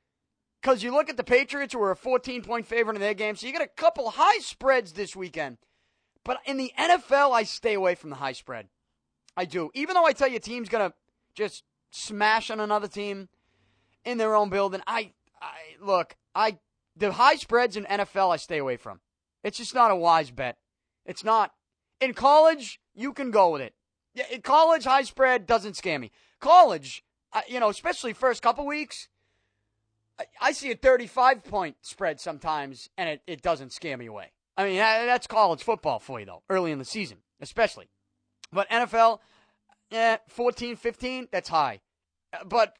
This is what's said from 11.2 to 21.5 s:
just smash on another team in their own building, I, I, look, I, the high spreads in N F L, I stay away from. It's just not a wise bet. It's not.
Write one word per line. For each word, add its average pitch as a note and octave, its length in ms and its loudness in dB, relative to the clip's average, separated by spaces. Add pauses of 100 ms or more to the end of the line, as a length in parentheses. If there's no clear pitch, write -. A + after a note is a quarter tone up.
just - 280 -8 (280)
smash G#3+ 580 -2
on A3 100 -6
another G#3 280 -2
team G3 420 -10 (760)
in A#3+ 140 -6
their A3 180 2
own G#3 140 2
building, F#3+ 380 -2
I, A3 260 -6 (260)
I, D#3 400 -16
look, F#3 380 -2 (160)
I, G#3 240 0 (380)
the F#3+ 180 -2
high C4 220 6
spreads A#3 420 0
in G3+ 80 -8
N G3+ 140 -2
F G3 160 -6
L, F#3+ 160 2
I D#3+ 60 0
stay D#3+ 200 -6
away C3 200 -4
from. G2 220 -18 (440)
It's G#3 140 -8
just A#3 180 -10
not A#3+ 160 6
a F#3+ 40 2
wise E3 360 2
bet. B2 260 -8 (480)
It's - 180 -14
not. A3 300 2 (480)